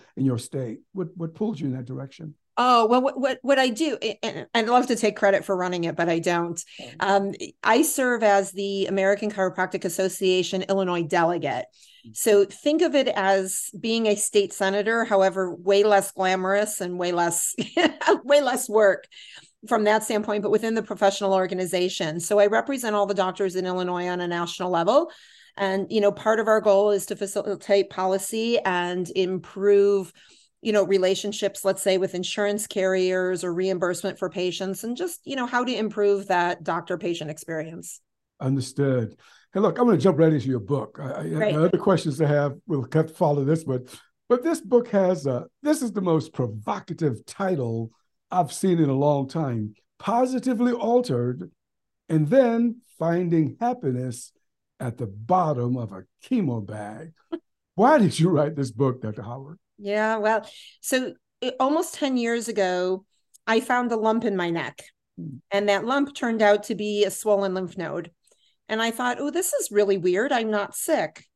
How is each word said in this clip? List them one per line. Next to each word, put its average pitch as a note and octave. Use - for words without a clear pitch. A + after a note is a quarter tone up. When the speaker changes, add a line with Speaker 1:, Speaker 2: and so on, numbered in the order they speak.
Speaker 1:
in C3+
your B2+
state? B2+
What, F3+
what E3
pulled G#3+
you D#3
in B2+
that C3
direction? C3+
Speaker 2:
Oh, A#3+
well, B3
what, C4+
what, C4
what C4
I C4
do, A#3+
a-, A3
and -
I'd A#3
love B3
to A#3+
take G#3
credit G3
for G3
running F3+
it, E3
but E3+
I E3
don't. E3+
Speaker 1:
Okay. -
Speaker 2:
Um, G3
I A#3+
serve B3
as G3
the G3
American G3
Chiropractic F#3
Association F#3
Illinois F3+
delegate. E3
Speaker 1:
Mm-hmm. A#2
Speaker 2:
So G3+
think D4+
of D4
it C4
as G3
being A3+
a G#3
state G#3
senator, G#3
however, F#3+
way G3
less G3
glamorous F#3+
and F3+
way F3+
less, E3+
<laughs> -
way C#4+
less B3+
work G#3
from G#3+
that G#3+
standpoint, G#3+
but G3+
within A3+
the A3
professional G3
organization. F3+
So G#3
I G#3
represent A3+
all G3+
the G3+
doctors F#3
in F#3
Illinois F3+
on F3+
a F3
national F3
level. G#3+
And, G3
you G#3+
know, G3+
part A3
of G#3+
our A3
goal G#3
is G3+
to G3
facilitate G3
policy G3+
and F3+
improve, G3
you A3+
know, G3+
relationships, G3
let's F#3+
say, F#3+
with F#3
insurance G3+
carriers F#3
or F3+
reimbursement F3+
for F3+
patients, F#3+
and A#3+
just, E4+
you C4+
know, B3
how B3
to B3+
improve G3+
that F3
doctor-patient E3+
experience. D#3+
Speaker 1:
Understood. C3
Hey, F#3+
look, G3+
I'm B3
gonna G3+
jump D3
right D#3+
into C3
your B2+
book. A#2
I, C3+
I, D#3
Speaker 2:
Great. D#3+
Speaker 1:
the D#3
other F3+
questions D#3+
I D3+
have, C#3+
we'll C#3
have D#3+
to D#3+
follow D3
this, D#3+
but, B2+
but B3
this E4
book A#3+
has F3+
a, B2
this D4
is A#3
the G3
most E3
provocative C3
title A#2+
I've F3+
seen F3+
in D3
a C3
long C#3+
time. A#2+
Positively B3
Altered, F#3
and D#3
then A#3
Finding E3+
Happiness B2+
at B2
the B2
Bottom B2
of A2
a F#2
Chemo C3
Bag. G#2+
<laughs> E4
Why C#4
did F#3+
you D#3+
write D3+
this C#3
book, B2
Doctor G#2+
Howard? C3+
Speaker 2:
Yeah, G#3+
well, G#3+
so B3+
it, B3+
almost D4+
ten C4+
years A#3
ago, F#3
I A3+
found B3
a A3+
lump A3
in G3+
my F3
neck. D#3
Speaker 1:
Hmm. D#3
Speaker 2:
And G3+
that G3+
lump C#4
turned A3+
out G#3
to A3+
be G#3
a F#3+
swollen G3
lymph F#3
node. E3
And A3
I A3+
thought, B3
"Oh, C#4+
this E4+
is -
really G3+
weird. F#3
I'm A3+
not G#3
sick." A3+